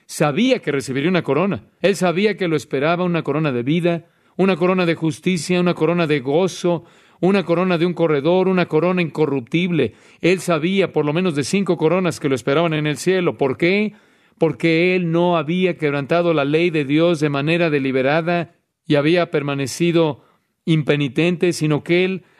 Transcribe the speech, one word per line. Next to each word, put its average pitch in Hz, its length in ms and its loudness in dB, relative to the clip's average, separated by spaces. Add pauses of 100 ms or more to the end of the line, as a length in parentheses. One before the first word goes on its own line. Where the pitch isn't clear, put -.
sabía 196 540 0
que 151 120 -6
recibiría 139 380 -2
una 175 140 0
corona. 147 420 -2 (160)
Él 190 140 2
sabía 185 420 0
que 190 100 -4
lo 160 80 -2
esperaba 156 480 -2
una 170 200 -2
corona 147 280 -2
de 120 120 -2
vida, 165 420 0 (320)
una 185 180 2
corona 180 300 0
de 165 100 0
justicia, 180 640 -2
una 175 140 2
corona 165 340 0
de 147 140 0
gozo, 170 640 0 (340)
una 185 260 2
corona 175 320 0
de 156 80 0
un 180 80 0
corredor, 165 540 2
una 180 200 2
corona 180 340 0
incorruptible. 151 920 -2 (280)
Él 175 180 2
sabía 175 520 0
por 151 140 0
lo 147 80 -2
menos 180 220 0
de 143 80 -2
cinco 185 340 0
coronas 160 420 0
que 147 100 -2
lo 135 60 0
esperaban 156 380 0
en 151 140 -2
el 143 100 -4
cielo. 175 400 0
¿Por 131 200 -2
qué? 202 360 0 (460)
Porque 165 560 0
él 175 160 -2
no 175 260 2
había 175 400 -2
quebrantado 156 560 0
la 147 100 2
ley 156 260 2
de 156 160 -2
Dios 156 340 2
de 151 100 0
manera 160 400 0
deliberada 147 880 0 (320)
y 147 80 2
había 170 340 2
permanecido 147 960 0 (400)
impenitente, 156 880 0
sino 151 300 -2
que 175 200 0
él 185 200 -4 (160)